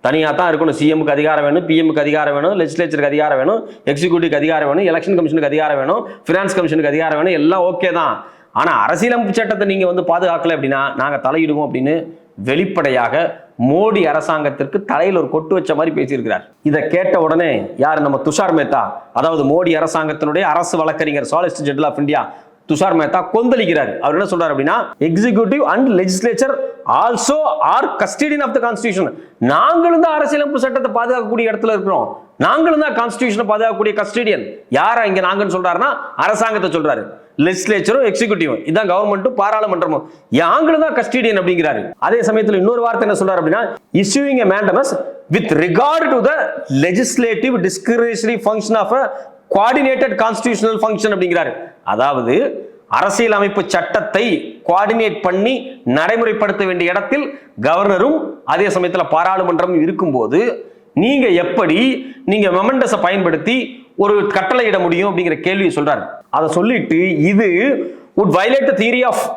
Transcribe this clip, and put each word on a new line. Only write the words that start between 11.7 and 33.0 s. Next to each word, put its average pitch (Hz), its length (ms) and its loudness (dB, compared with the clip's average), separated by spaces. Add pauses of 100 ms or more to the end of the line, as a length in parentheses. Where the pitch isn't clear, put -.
வெளிப்படையாக 135 680 0 (480)
மோடி 180 420 2
அரசாங்கத்திற்கு 151 800 -2
தலையில 180 340 0
ஒரு 156 120 -2
கொட்டு 156 240 -2
வச்ச 170 200 0
மாதிரி 156 220 0
பேசியிருக்கிறார். 123 480 -4 (180)
இதை 151 240 0
கேட்ட 185 340 0
உடனே 165 300 2 (260)
யார்? 151 240 2
நம்ம 139 240 0
துஷார் 170 320 0
மேத்தா, 135 260 0 (300)
அதாவது 151 320 0
மோடி 165 360 2
அரசாங்கத்தினுடைய 156 600 -2
அரசு 170 360 0
வழக்கறிஞர், 151 540 -2
Solicitor 160 340 -2
General 143 260 0
of 143 60 -10
India 143 260 0 (480)
துஷார் 170 300 2
மேத்தா 156 200 0 (120)
கொந்தளிக்கிறார். 208 680 2
அவர் 147 180 0
என்ன 190 140 0
சொல்றாரு 170 220 0
அப்படின்னா, 143 240 0 (320)
"Executive 220 540 2 (100)
and 262 160 2
legislature 190 680 0 (320)
also 226 500 2 (380)
are 254 120 2 (140)
custodian 285 460 -2
of 233 80 -4
the 247 140 2
constitution." 202 380 -2 (320)
நாங்களும் 320 600 4
தான் 330 140 2
அரசியலமைப்பு 294 460 0
சட்டத்தை 247 320 -2
பாதுகாக்கக்கூடிய 233 580 -2
இடத்துல 220 260 -2
இருக்கிறோம், 180 320 -2 (300)
நாங்களும் 302 420 2
தான் 294 200 -2